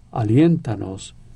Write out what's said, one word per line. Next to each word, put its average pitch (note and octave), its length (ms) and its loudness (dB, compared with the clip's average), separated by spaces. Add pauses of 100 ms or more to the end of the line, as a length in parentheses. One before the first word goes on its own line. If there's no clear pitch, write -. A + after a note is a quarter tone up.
(120)
Aliéntanos A2 1040 0 (200)